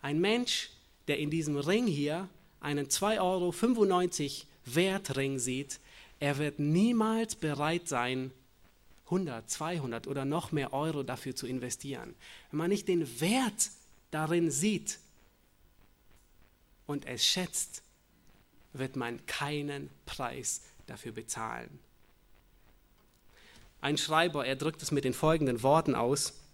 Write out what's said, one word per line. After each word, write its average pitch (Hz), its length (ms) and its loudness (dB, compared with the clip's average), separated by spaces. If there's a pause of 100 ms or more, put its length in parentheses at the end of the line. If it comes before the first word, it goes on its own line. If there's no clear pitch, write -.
Ein 143 180 0
Mensch, 226 520 2 (360)
der - 120 2
in 147 100 -2
diesem 151 280 0
Ring 190 280 2
hier 156 420 0 (320)
einen 143 300 -2
zwei 208 320 2
Euro 180 300 2
fünfundneunzig 180 960 2 (180)
Wertring 139 720 0
sieht, 127 420 -4 (400)
er 143 200 0
wird 147 180 -2
niemals 220 800 4
bereit 156 520 0
sein, 131 440 0 (800)
hundert, 156 420 -2
zweihundert 139 560 -4
oder 139 180 -2
noch 151 280 -2
mehr 139 200 -2
Euro 147 300 0
dafür 131 320 -6
zu - 100 -8
investieren. 123 680 -6 (340)
Wenn 151 80 -4
man 170 120 0
nicht 202 180 0
den 151 320 0
Wert 220 500 2 (400)
darin 160 400 2
sieht 170 480 0 (1900)
und 143 180 -4
es 127 180 -2
schätzt, - 600 0 (880)
wird 131 240 -6
man 120 320 -6
keinen 143 640 -4 (160)
Preis 127 560 -6 (260)
dafür - 240 -12
bezahlen. 113 680 -8 (2000)
Ein 143 160 2
Schreiber, 156 500 2
er 135 80 0
drückt 143 260 -2
es - 100 -4
mit 139 120 2
den 127 100 2
folgenden 151 480 4
Worten 147 320 6
aus. 120 400 2 (200)